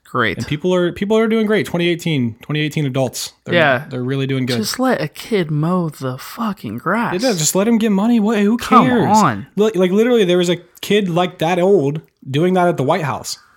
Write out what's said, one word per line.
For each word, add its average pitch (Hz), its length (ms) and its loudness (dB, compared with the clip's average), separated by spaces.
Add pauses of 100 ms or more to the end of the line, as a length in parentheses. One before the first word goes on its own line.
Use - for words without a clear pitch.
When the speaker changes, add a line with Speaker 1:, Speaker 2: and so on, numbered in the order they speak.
Speaker 1:
great. 110 340 -2
Speaker 2:
And 117 80 -6
people 180 280 -2
are, 175 180 0
people 202 240 -2
are 226 100 2
doing 220 200 0
great. 202 200 0
Twenty 175 220 -2
eighteen, 151 540 -2
twenty 151 180 -4
eighteen 151 260 -2
adults. 131 460 -4 (120)
They're, - 100 -4
Speaker 1:
Yeah. 151 340 2
Speaker 2:
they're 123 160 -6
really 135 220 -2
doing 131 200 -2
good. 120 120 -2
Speaker 1:
Just 107 200 -4
let 254 220 0
a 151 80 -4
kid 185 420 -4
mow 165 380 0
the 131 300 -8
fucking 190 600 -8
grass. 190 440 -2
Speaker 2:
Yeah, 254 100 2
just 160 220 -2
let 190 120 2
him 233 120 4
get 220 140 0
money. 220 280 2
What, 208 200 0
who 208 180 2
Speaker 1:
Come - 280 4
Speaker 2:
cares? 220 300 2
Speaker 1:
on. 131 300 2 (100)
Speaker 2:
Li-, 214 180 2
like, 185 160 2
literally, 226 340 4
there 180 140 2
was 175 120 2
a 170 60 0 (260)
kid, 202 260 0
like, 175 300 -2
that 170 200 0
old 160 420 2 (300)
doing 165 240 2
that 180 140 4
at 165 80 0
the 139 80 -2
White 160 200 0
House. - 340 -8 (180)